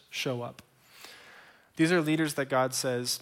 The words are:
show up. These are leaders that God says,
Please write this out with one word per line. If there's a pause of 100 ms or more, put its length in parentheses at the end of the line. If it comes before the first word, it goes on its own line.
(100)
show
up. (1160)
These
are
leaders
that
God
says,